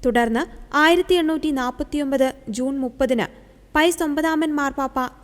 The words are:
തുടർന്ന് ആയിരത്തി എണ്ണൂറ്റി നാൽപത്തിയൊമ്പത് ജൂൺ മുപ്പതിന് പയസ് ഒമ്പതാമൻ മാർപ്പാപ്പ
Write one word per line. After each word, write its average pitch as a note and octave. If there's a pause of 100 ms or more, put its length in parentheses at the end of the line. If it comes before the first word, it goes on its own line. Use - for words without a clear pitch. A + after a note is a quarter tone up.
തുടർന്ന് A#3 (300)
ആയിരത്തി E4+
എണ്ണൂറ്റി D#4+
നാൽപത്തിയൊമ്പത് C4 (160)
ജൂൺ B3+
മുപ്പതിന് B3 (500)
പയസ് E4+
ഒമ്പതാമൻ D#4
മാർപ്പാപ്പ C#4 (240)